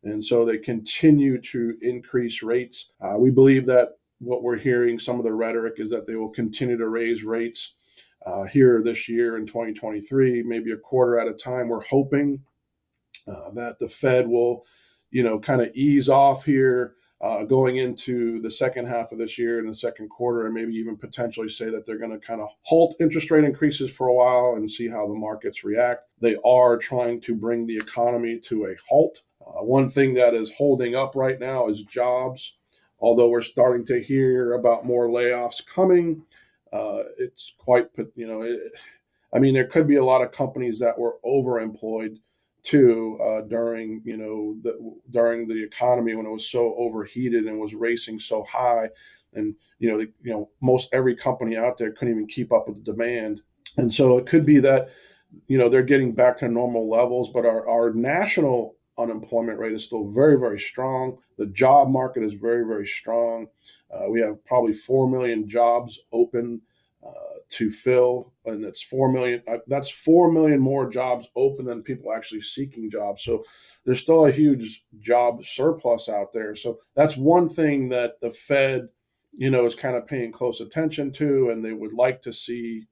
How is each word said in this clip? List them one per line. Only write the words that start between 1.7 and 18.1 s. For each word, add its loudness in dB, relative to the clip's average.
increase -4
rates. -4
Uh, -4
we 6
believe 6
that 4
what -6
we're -2
hearing, 0
some -4
of -4
the -2
rhetoric, -4
is -6
that -4
they -8
will -6
continue -4
to -2
raise -2
rates, -6
uh, -6
here 6
this -4
year 0
in -8
twenty -8
twenty-three, -2
maybe -6
a -6
quarter 2
at -2
a -6
time. -6
We're -4
hoping, 0
uh, -14
that -10
the -6
Fed 2
will, 0
you 0
know, 0
kind 0
of -2
ease 2
off 4
here, 2
uh, -4
going 2
into -4